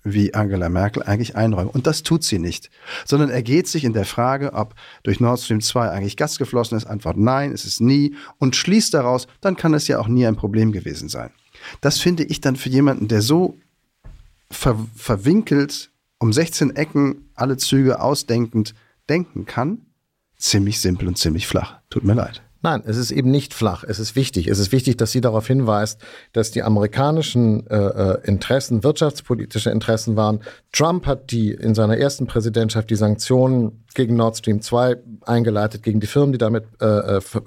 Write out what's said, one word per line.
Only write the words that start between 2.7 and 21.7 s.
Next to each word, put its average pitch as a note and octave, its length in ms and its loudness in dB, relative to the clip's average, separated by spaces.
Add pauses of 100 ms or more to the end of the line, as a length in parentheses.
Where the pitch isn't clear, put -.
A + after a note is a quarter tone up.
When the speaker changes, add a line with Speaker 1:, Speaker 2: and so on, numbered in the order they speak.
Speaker 1:
sondern C#3+ 260 2
ergeht B2+ 380 0
sich D3+ 160 -4
in A#2+ 80 0
der G#2 120 0
Frage, C3+ 500 -2
ob A2 200 -4 (280)
durch - 180 0
Nord A#2+ 200 2
Stream A2 200 -2
zwei A2+ 300 -2
eigentlich G2 260 -6
Gas D3+ 220 -4
geflossen A#2+ 380 -2
ist. G#2+ 100 -6
Antwort G#2+ 300 -6
nein, C3 360 2
ist - 120 -10
es - 160 -6
nie. C#3+ 360 2 (220)
Und C3 180 2
schließt G#3+ 380 2
daraus, B2+ 320 0 (140)
dann F#3+ 160 0
kann D#3+ 180 2
es D3 140 0
ja C#3 100 2
auch G#2+ 100 -4
nie B2 180 4
ein A2+ 100 2
Problem A2 360 2
gewesen D2+ 360 -8
sein. A#1 220 -10 (500)
Das C#3+ 180 2
finde E3+ 260 0
ich - 160 -6
dann C3 160 2
für - 120 -6
jemanden, C3+ 400 2
der G#2+ 140 2
so D#3+ 360 2 (920)
ver-, A2+ 460 -2
verwinkelt C#3+ 920 0 (280)
um A2+ 140 2
sechzehn D3+ 440 0
Ecken C#3+ 580 -2
alle C3 220 -2
Züge C3 440 2
ausdenkend A#2 760 -2 (340)
denken D#3 360 -2
kann, D3 420 -4 (500)
ziemlich G2+ 440 0
simpel F2+ 280 0
und F2 100 -4
ziemlich D#2+ 280 0
flach. - 340 -4 (100)